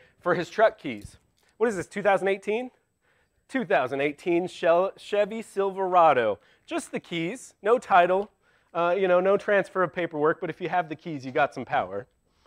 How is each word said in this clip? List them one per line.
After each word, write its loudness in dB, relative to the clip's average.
for 0
his -6
truck 2
keys. -12
What 0
is -4
this, -6
two -10
thousand 2
eighteen? -4
Two -4
thousand 0
eighteen -2
Shell-, 2
Chevy -4
Silverado. 2
Just -8
the -6
keys, -8
no 4
title, 2
uh, 0
you 0
know, 4
no 2
transfer 0
of -2
paperwork, -2
but -6
if -10
you -6
have -2
the -10
keys, -12
you -12
got 0
some -10
power, -6